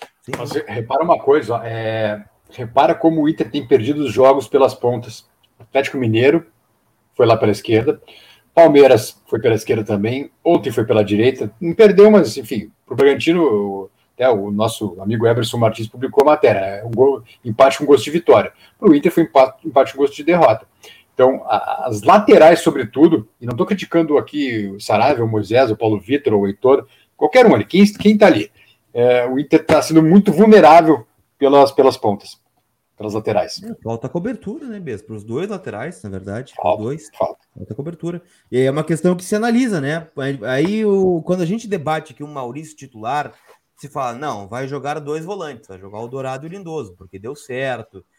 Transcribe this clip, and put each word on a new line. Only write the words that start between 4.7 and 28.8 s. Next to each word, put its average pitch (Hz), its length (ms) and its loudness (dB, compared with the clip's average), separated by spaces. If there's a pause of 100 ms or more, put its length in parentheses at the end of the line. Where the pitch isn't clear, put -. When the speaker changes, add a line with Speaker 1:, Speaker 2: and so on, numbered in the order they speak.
Speaker 2:
pontas. 120 540 -8 (320)
Atlético - 380 -4
Mineiro 127 480 0 (720)
foi 123 100 2
lá 113 100 4
pela 104 160 0
esquerda, 117 480 -2 (540)
Palmeiras 143 720 4
foi 120 120 -6
pela 110 160 0
esquerda 110 280 -4
também, 113 480 -6 (120)
ontem 160 280 0
foi 110 140 -2
pela 110 180 2
direita, 107 560 -2
não 170 140 -6
perdeu, 208 380 6
mas, 160 260 2
enfim, 120 340 -10 (140)
pro 123 100 -10
Bragantino, 143 480 2
o, 101 460 -2 (240)
até 127 160 0
o 104 220 -2
nosso 104 500 -6
amigo 110 240 -4
Everson 117 320 -2
Martins 113 300 -2
publicou 127 360 -2
a 151 80 4
matéria, 117 280 2
é, 98 260 -10
um 117 60 -12
gol, 131 320 0 (200)
empate 131 360 2
com 147 60 -6
gosto 139 180 4
de 147 80 -10
vitória. 139 420 0 (240)
Pro 190 160 4
Inter 147 180 2
foi 170 120 0
empa-, 131 420 0
empate 131 280 0
com 135 60 -14
gosto 143 160 0
de 147 80 -14
derrota. 151 440 2 (460)
Então, 131 320 0
a, - 420 -4
as 107 160 -6
laterais, 175 560 6
sobretudo, 139 680 0 (140)
e 120 60 -12
não 120 80 -6
tô 180 100 -2
criticando 165 540 0
aqui 120 480 -6
o 98 120 -14
Saravia, 117 460 0
o - 20 -2
Moisés, 110 440 0
o 104 40 -2
Paulo 110 240 -2
Vitor, 120 340 -2
o 101 120 2
Heitor, 98 420 0 (280)
qualquer 240 320 4
um 151 80 6
ali, 101 100 -2
quem, 196 180 4 (100)
quem 214 220 2
tá 208 120 4
ali, 123 240 0 (420)